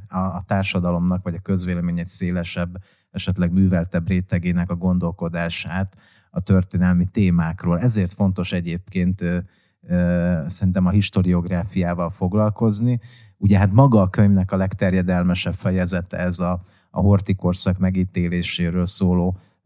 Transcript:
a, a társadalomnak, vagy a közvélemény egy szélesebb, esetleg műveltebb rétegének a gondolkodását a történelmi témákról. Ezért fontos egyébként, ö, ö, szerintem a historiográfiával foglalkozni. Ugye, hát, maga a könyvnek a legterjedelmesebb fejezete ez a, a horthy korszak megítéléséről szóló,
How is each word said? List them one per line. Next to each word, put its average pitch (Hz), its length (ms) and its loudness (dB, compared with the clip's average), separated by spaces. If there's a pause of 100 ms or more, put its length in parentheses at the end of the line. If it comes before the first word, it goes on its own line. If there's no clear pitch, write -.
a, 92 100 -8
a 92 280 -4
társadalomnak, 90 800 0
vagy 85 120 -6
a - 40 -10
közvélemény 87 600 -2
egy 85 80 -6
szélesebb, 87 760 -6 (280)
esetleg 90 400 -2
műveltebb 90 560 2
rétegének 90 600 0
a 87 60 -4
gondolkodását 85 1200 -4 (340)
a - 100 -8
történelmi 90 680 2
témákról. 87 720 0
Ezért 107 340 0
fontos 92 380 -2
egyébként, 90 720 -4
ö, 87 160 -2 (440)
ö, 87 640 0
szerintem 92 380 0
a 90 40 2
historiográfiával 90 1200 0
foglalkozni. 107 880 0 (380)
Ugye, 98 200 4
hát, 95 140 4
maga 117 300 6
a 92 80 2
könyvnek 101 420 2
a 95 60 -2
legterjedelmesebb 90 960 0
fejezete 90 640 -2
ez 90 220 -4
a, 87 220 -2 (300)
a - 80 -6
horthy 98 360 2
korszak 90 420 0
megítéléséről 90 1080 -2
szóló, 90 520 0 (280)